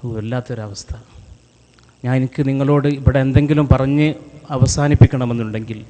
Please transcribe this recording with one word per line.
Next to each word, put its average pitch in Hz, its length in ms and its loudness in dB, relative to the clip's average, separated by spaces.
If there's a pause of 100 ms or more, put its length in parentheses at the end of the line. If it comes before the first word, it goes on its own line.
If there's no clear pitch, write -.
വല്ലാത്തൊരവസ്ഥ. 110 880 -8 (1080)
ഞാൻ, 127 120 0
എനിക്ക് 131 320 -2
നിങ്ങളോട് 139 400 2
ഇവിടെ 139 300 0
എന്തെങ്കിലും 143 540 2
പറഞ്ഞ് 143 420 2 (360)
അവസാനിപ്പിക്കണമെന്നുണ്ടെങ്കിൽ 120 1400 0